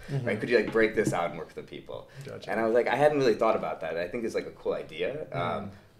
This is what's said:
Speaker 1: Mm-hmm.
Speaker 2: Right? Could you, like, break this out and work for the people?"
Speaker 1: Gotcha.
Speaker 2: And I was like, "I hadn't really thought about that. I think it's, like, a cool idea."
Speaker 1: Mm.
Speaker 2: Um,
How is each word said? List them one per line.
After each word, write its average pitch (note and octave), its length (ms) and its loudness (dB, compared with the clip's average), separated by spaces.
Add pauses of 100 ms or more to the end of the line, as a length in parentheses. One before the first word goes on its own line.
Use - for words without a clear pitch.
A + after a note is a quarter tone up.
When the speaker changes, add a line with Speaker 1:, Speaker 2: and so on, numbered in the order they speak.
Speaker 1:
Mm-hmm. C3 180 -2
Speaker 2:
Right? G#2 120 0
Could A#2 100 -4
you, A#2+ 80 6
like, G#2 140 2
break A2 240 4
this G2 160 2
out F2 200 0
and E2 80 -10
work D#2 100 -10
for - 60 -18
the D2+ 120 -12
people?" C#2 400 -12 (180)
Speaker 1:
Gotcha. G#2+ 260 -12
Speaker 2:
And G#2 80 0
I A2+ 60 2
was A2 80 2
like, A#2+ 140 6
"I A2+ 80 2
hadn't D3 220 6
really B2 180 6
thought A2 220 4
about D#2+ 240 -4
that. E2 160 -4
I F2 100 -2
think A#2 160 -6
it's, G#2+ 120 -4
like, F#2 120 -2
a - 40 -12
cool - 220 -4
idea." D#2+ 600 -6
Speaker 1:
Mm. - 20 -4 (220)
Speaker 2:
Um, G2+ 140 -8 (280)